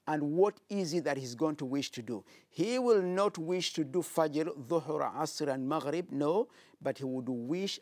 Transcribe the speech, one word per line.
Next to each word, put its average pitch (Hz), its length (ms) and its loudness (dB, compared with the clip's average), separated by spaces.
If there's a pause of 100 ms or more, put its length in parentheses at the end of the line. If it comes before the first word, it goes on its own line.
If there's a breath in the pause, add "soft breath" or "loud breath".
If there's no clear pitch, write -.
And 147 240 0
what 196 260 4 (100)
is 185 260 -2
it 165 100 0
that 143 120 2
he's 123 200 -6
going 156 200 0
to 147 80 -6
wish 131 280 -2
to 123 100 -8
do? 110 220 -6 (260 loud breath)
He 233 300 0
will 233 200 6
not 185 380 2
wish 170 360 -2
to 156 100 0
do 139 160 -2
Fajr, 156 460 2 (200)
Dhuhr, 147 480 0
Asr, 147 400 -2
and 131 120 -2
Maghrib, 156 440 -2
no, 156 380 2 (340 loud breath)
but 135 160 -2
he 139 60 -6
would 127 240 -4
wish, 139 540 -2